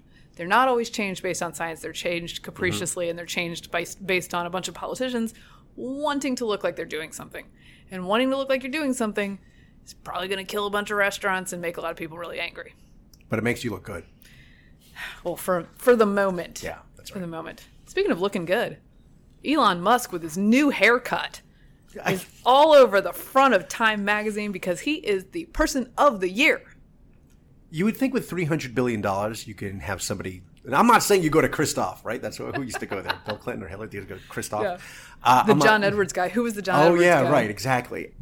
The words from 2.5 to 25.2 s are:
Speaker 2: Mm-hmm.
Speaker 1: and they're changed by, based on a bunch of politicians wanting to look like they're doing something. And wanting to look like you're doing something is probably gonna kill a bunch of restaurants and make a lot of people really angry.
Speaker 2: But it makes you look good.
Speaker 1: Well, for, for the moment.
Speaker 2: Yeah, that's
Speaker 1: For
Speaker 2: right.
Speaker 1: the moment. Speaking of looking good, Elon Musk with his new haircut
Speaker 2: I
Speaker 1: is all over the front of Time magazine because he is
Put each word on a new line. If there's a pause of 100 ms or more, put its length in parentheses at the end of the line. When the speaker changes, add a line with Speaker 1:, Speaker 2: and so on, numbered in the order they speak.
Speaker 2:
Mm-hmm.
Speaker 1:
and
they're
changed
by, (200)
based
on
a
bunch
of
politicians (440)
wanting
to
look
like
they're
doing
something. (440)
And
wanting
to
look
like
you're
doing
something (480)
is
probably
gonna
kill
a
bunch
of
restaurants
and
make
a
lot
of
people
really
angry. (540)
Speaker 2:
But
it
makes
you
look
good. (1200)
Speaker 1:
Well,
for, (100)
for
the
moment.
Speaker 2:
Yeah, (180)
that's
Speaker 1:
For
Speaker 2:
right.
Speaker 1:
the
moment. (220)
Speaking
of
looking
good, (680)
Elon
Musk
with
his
new
haircut (640)
Speaker 2:
I
Speaker 1:
is (180)
all
over
the
front
of
Time
magazine
because
he
is